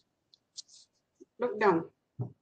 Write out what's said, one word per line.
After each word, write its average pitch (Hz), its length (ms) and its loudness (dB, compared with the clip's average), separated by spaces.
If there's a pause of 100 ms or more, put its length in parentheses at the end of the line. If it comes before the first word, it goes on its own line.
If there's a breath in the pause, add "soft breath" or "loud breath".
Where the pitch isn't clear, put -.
(1400)
Lockdown. 214 360 2 (640)